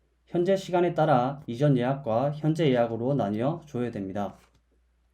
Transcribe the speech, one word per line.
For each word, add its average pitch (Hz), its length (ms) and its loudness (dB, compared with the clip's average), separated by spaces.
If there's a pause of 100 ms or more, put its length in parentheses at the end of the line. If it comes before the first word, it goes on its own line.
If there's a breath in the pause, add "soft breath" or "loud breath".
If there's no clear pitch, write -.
(260)
현재 180 320 0
시간에 175 360 0
따라 147 540 2
이전 127 300 2
예약과 127 560 0
현재 156 360 0
예약으로 117 440 2
나뉘어 117 540 -2
조회됩니다. 101 680 -6 (760)